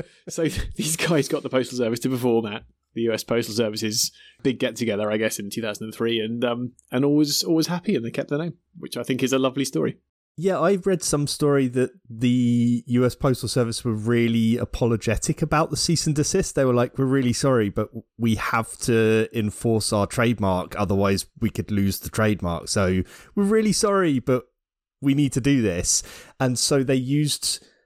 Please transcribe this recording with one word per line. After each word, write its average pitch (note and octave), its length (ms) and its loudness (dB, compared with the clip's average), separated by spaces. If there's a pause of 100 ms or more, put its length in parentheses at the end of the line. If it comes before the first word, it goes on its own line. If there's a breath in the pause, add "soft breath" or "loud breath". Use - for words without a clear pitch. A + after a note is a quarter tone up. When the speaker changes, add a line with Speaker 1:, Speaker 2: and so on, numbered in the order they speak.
(300 soft breath)
Speaker 1:
so E3 140 -4
<laughs> - 320 -4
these D#3 200 -4
guys D3+ 320 0
got D3 140 -2
the C3+ 80 -8
Postal B2+ 300 -2
Service A#2 220 0
to C3+ 80 0
perform A#2+ 360 2
at G#2+ 180 -8 (300)
the A#2 80 -4
U A2+ 120 0
S A2 100 -4
Postal A2+ 320 -2
Service's A2 560 -2 (320 soft breath)
big B2+ 160 0
get-together, A2 520 -2
I G#2+ 60 2
guess, A2 220 -2
in G2+ 100 -10
two A2+ 140 -8
thousand G#2+ 220 -6
and G#2+ 100 -10
three, A#2 240 0
and, A#2 260 -2
um, B2 280 -4 (180)
and C3 120 0
all D3 120 4
was, D3+ 280 2
all E3 120 0
was D#3+ 100 2
happy, F3 300 -2
and A2+ 100 -2
they A2 60 -8
kept - 180 -6
their C#3+ 80 -2
name, E3 160 -4 (240)
which - 200 -14
I B2 60 -4
think B2+ 200 -2
is C3 100 0
a C3 60 2
lovely C3+ 260 0
story. C3+ 320 -2 (380)
Speaker 2:
Yeah, E3+ 240 0
I F3+ 160 4
read F#3 260 0
some D3 240 -2
story C#3 440 2
that B2 200 0 (180)
the A#2+ 800 2
U B2 180 2
S B2 120 2
Postal B2+ 340 0
Service A#2 340 -2
were A2+ 120 -2
really A#2 640 2
apologetic A#2 840 -2
about D#3 300 0
the C#3 60 -2
cease - 280 0
and D3+ 100 0
desist. E3 380 0
They C#3+ 120 2
were B2 100 4
like, A#2+ 240 0
"We're C3+ 60 2
really B2+ 280 2
sorry, B2 360 2
but G#2+ 200 -4 (300)
we A2+ 160 2
have - 460 -2
to A2 540 2
enforce A2 560 -2
our G2+ 140 2
trademark, G2 720 0
otherwise G2 480 2 (140)
we A2+ 100 0
could - 220 -6
lose G2 280 0
the - 100 -12
trademark. F#2 580 -2
So F#2 340 2 (320 loud breath)
we're G3+ 100 0
really G#3+ 300 2
sorry, F#3+ 460 2
but B2+ 240 0 (580)
we C#3 140 2
need C#3+ 180 2
to C#3 80 0
do C3+ 220 4
this." F2+ 400 0 (360 loud breath)
And B2+ 200 0
so C#3 240 2
they C3 120 0
used C#3 720 -2 (200 soft breath)